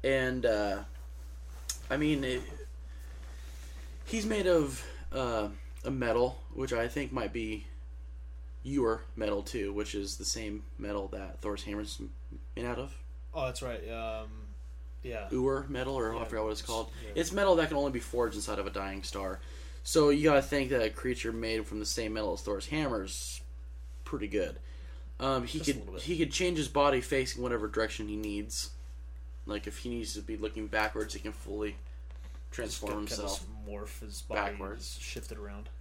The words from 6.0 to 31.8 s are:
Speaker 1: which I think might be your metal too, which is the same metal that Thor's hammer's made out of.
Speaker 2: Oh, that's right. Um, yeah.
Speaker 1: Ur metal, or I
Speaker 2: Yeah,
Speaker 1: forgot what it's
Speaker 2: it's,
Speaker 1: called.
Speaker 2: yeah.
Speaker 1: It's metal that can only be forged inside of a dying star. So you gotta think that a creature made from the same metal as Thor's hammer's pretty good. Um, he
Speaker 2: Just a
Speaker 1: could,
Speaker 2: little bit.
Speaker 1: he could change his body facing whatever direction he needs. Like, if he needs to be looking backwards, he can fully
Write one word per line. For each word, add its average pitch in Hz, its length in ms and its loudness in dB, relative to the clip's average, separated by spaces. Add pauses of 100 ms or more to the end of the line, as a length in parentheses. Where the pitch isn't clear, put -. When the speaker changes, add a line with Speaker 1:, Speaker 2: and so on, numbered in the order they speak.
Speaker 1:
which 127 180 0
I 117 160 4
think 127 240 -2
might 113 200 0
be 110 340 -2 (960)
your 123 400 4 (140)
metal 104 260 2
too, 101 300 0
which 104 220 -2
is 101 220 -2
the 98 80 -8
same 104 380 -2 (160)
metal 101 300 -2
that 98 320 -6
Thor's 104 240 -2
hammer's 104 360 -4 (540)
made 117 100 -4
out 120 140 -2
of. 139 180 -6 (380)
Speaker 2:
Oh, 139 120 0
that's 127 160 -2
right. 117 280 -4
Um, 110 380 -4 (760)
yeah. 113 300 -4
Speaker 1:
Ur 135 360 2
metal, 131 300 0
or 113 160 2
I 113 40 -2
Speaker 2:
Yeah, 117 60 0
Speaker 1:
forgot 110 200 0
what 110 80 2
it's 104 80 -2
Speaker 2:
it's, - 80 -8
Speaker 1:
called. 113 240 -2 (120)
Speaker 2:
yeah. 107 120 -8
Speaker 1:
It's 165 160 2
metal 196 240 8
that 156 120 6
can 156 80 2
only 143 140 4
be 123 80 0
forged 117 380 2
inside 101 240 -2
of 95 60 -2
a 101 40 -2
dying 98 320 -4
star. 95 380 -4 (420)
So 147 280 8
you 147 120 6
gotta 143 200 10
think 135 280 2
that 127 100 6
a 110 100 6
creature 120 420 0
made 113 340 0
from 107 140 -4
the 104 60 -2
same 110 260 0
metal 107 220 0
as - 80 -6
Thor's 101 240 -2
hammer's 123 760 -2 (640)
pretty 107 240 -2
good. 90 280 2 (600)
Um, 131 260 2
he 151 140 -2
Speaker 2:
Just 147 120 2
a - 20 4
Speaker 1:
could, 113 80 0
Speaker 2:
little 92 140 -8
bit. 92 100 -6
Speaker 1:
he 160 140 0
could 147 120 4
change 180 280 4
his 135 100 2
body 139 320 6
facing 131 420 2
whatever 120 240 2
direction 110 400 0
he 107 100 -2
needs. 104 540 -2 (760)
Like, 104 200 -4
if 104 120 -6
he 120 100 -6
needs 117 260 -2
to 104 60 -4
be 110 160 -6
looking 107 320 -2
backwards, 107 460 2
he 101 60 -4
can 107 120 -4
fully 104 440 -4 (760)